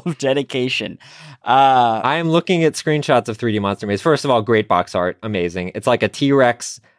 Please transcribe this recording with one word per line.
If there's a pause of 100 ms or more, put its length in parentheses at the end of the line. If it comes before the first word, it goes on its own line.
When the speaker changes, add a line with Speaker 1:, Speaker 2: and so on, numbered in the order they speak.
Speaker 1:
of
dedication. (460)
Uh,
Speaker 2:
I
am
looking
at
screenshots
of
three
D
Monster
Maze.
First
of
all,
great
box
art,
amazing.
It's
like
a
T-Rex, (200)